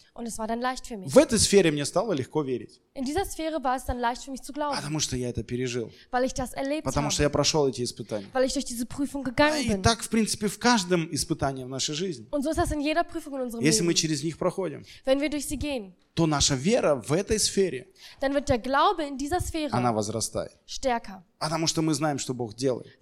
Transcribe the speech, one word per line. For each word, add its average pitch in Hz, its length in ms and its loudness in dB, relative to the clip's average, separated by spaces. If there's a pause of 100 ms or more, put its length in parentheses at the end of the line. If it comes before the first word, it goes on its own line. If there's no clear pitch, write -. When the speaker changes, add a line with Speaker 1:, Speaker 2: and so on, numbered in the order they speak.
(140)
Speaker 1:
Und 240 120 -10
es 226 120 -8
war 220 80 -4
dann 233 160 -2
leicht 254 240 -4
für 233 100 -10
mich. 180 160 -8
Speaker 2:
В 196 60 10
этой 277 200 6
сфере 175 320 6
мне 147 140 -2
стало 196 300 0
легко 151 280 -2
верить. 131 380 -6 (140)
Speaker 1:
In 269 100 -6
dieser 311 220 0
Sphäre 320 360 -4
war 254 140 0
es 262 80 -8
dann 254 140 -4
leicht 240 240 -2
für 277 80 -14
mich 262 120 -10
zu 269 120 -14
glauben. 294 220 -2
Speaker 2:
Потому 147 240 -2
что 131 160 -2
я 123 120 -2
это 117 140 -4
пережил. 123 480 -4 (200)
Speaker 1:
Weil 254 140 2
ich 262 100 -2
das 254 200 -6
erlebt 285 300 -4
Speaker 2:
Потому 147 240 0
Speaker 1:
habe. 139 60 0
Speaker 2:
что 151 100 2
я 147 60 4
прошел 143 380 4
эти 123 140 -2
испытания. 107 500 -6
Speaker 1:
Weil 262 140 2
ich 262 80 -2
durch 269 100 -2
diese 240 220 -6
Prüfung 277 400 -6
Speaker 2:
А - 40 -2
Speaker 1:
gegangen 302 340 2
Speaker 2:
и 233 40 2
Speaker 1:
bin. 196 140 0
Speaker 2:
так, 226 200 4
в - 60 -8
принципе, 214 400 0
в - 100 -4
каждом 180 540 4
испытании 139 520 -2
в 127 40 -10
нашей 135 260 -4
жизни. 147 360 -4
Speaker 1:
Und 294 120 0
so 302 80 0
ist 320 80 0
das 349 140 2
in 302 80 -2
jeder 311 240 2
Prüfung 311 300 -8
in 262 80 -4
unserem 233 200 -6
Speaker 2:
Если 175 200 4
мы 170 100 2
Speaker 1:
Leben. - 80 2
Speaker 2:
через 156 220 0
них 156 160 -4
проходим, 165 460 -4 (200)
Speaker 1:
Wenn 269 160 4
wir 302 80 0
durch 294 180 -4
sie 294 120 -6
gehen, 233 340 -6 (220)
Speaker 2:
то 165 140 4
наша 143 260 2
вера 165 400 4
в 123 180 -2
этой 202 280 0
сфере, 165 480 0 (320)
Speaker 1:
dann 277 140 0
wird 277 140 0
der 254 120 4
Glaube 311 420 2
in 285 160 -4
dieser 294 220 -2
Sphäre - 320 -4
Speaker 2:
она 123 200 2
возрастает. 104 600 -2 (120)
Speaker 1:
stärker. 233 600 -4 (160)
Speaker 2:
Потому 160 260 0
что 165 160 0
мы 160 100 2
знаем, 143 260 0
что - 140 -4
Бог 120 220 -6
делает. 123 320 0 (160)